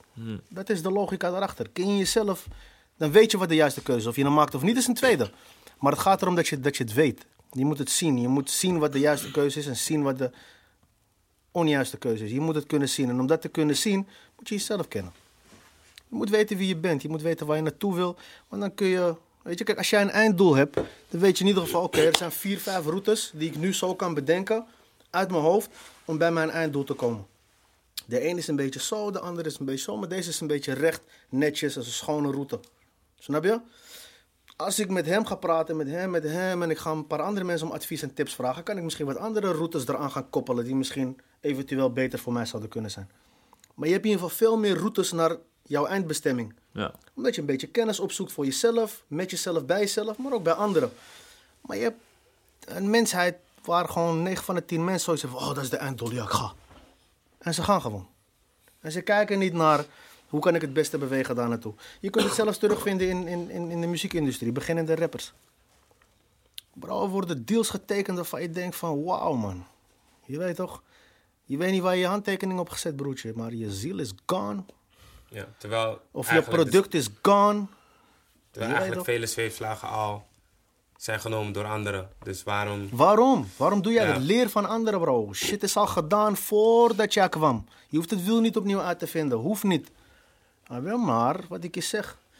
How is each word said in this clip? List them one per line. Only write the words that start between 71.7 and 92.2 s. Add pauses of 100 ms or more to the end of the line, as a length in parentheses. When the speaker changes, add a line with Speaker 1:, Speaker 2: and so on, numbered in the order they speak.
Speaker 2:
niet
waar
je
handtekening
op
gezet,
broertje,
maar
je
ziel
is (140)
gone. (680)
Speaker 3:
Ja, (120)
terwijl (100)
Speaker 2:
Of
je
Speaker 3:
eigenlijk
Speaker 2:
product
Speaker 3:
de
Speaker 2:
is (140)
gone.
Speaker 3:
terwijl (840)
Speaker 2:
Je
weet
Speaker 3:
eigenlijk
Speaker 2:
toch?
Speaker 3:
vele
zweefslagen
al (720)
zijn
genomen
door
anderen. (140)
Dus
waarom
Speaker 2:
Waarom? (100)
Waarom
doe
jij
Speaker 3:
Ja.
Speaker 2:
dat?
Leer
van
anderen,
bro.
Shit
is
al
gedaan
voordat
jij
kwam. (240)
Je
hoeft
het
wiel
niet
opnieuw
uit
te
vinden.
Hoeft
niet. (760)
Ah,
wel,
maar,
wat
ik
je
zeg. (220)